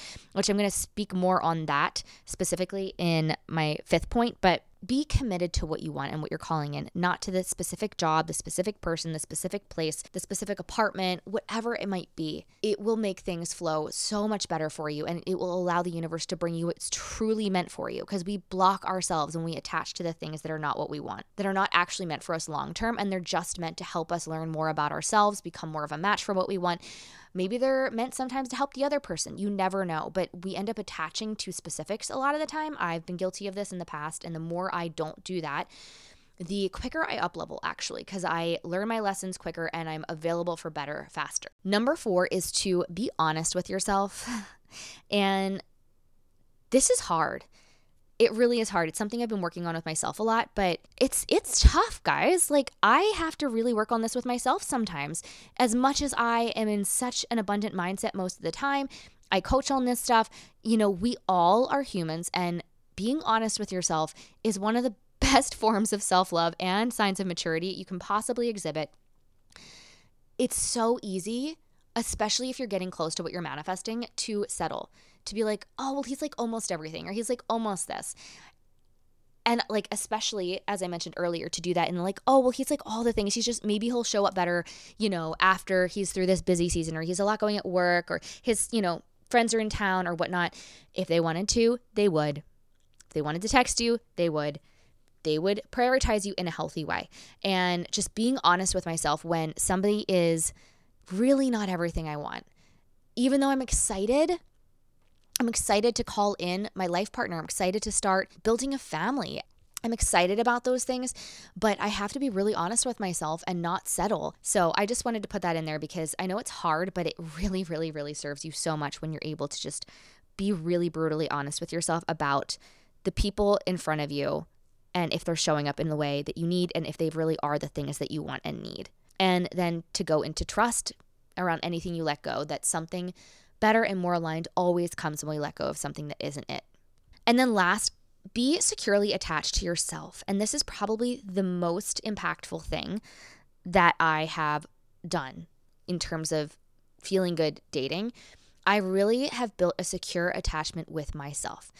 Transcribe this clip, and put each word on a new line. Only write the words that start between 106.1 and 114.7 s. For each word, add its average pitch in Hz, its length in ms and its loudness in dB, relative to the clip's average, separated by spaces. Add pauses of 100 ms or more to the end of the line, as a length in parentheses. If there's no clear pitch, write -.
in 180 360 -2
my 185 120 -2
life 175 240 -2
partner. 180 280 -4
I'm 160 60 -6
excited 185 380 -2
to 214 80 -4
start 190 400 2 (120)
building 240 320 2
a 269 40 -4
family. 175 640 -4 (420)
I'm 233 100 -2
excited 190 460 4
about 240 260 2
those 254 200 0
things, 254 300 -2 (420)
but 208 240 2
I 202 80 0
have 202 240 -2
to 269 80 -4
be 277 80 0
really 202 260 2
honest 190 300 0
with 240 160 -4
myself 165 460 -4
and 175 160 -2
not 170 260 -2
settle. 180 540 -2
So 175 340 4